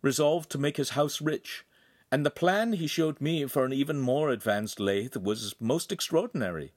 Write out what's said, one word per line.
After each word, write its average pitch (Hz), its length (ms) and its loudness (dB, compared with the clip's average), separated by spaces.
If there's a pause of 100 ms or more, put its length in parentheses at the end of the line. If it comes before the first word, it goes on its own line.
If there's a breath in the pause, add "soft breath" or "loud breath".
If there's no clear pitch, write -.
resolved 147 480 2
to 143 80 -4
make 143 180 0
his 139 140 -2
house 147 300 0
rich, - 440 -6 (460 soft breath)
and 143 120 2
the 147 60 4
plan 208 440 2
he 165 120 -2
showed 156 340 0
me 147 280 0
for 131 180 2
an 131 80 -2
even 139 260 0
more 135 300 2
advanced 107 500 0
lathe 101 380 0
was 104 420 -4
most 131 320 0
extraordinary. 131 840 -2